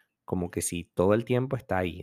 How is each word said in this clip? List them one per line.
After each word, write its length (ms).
como 240
que 140
si 200
todo 300
el 120
tiempo 320
está 200
ahí, 260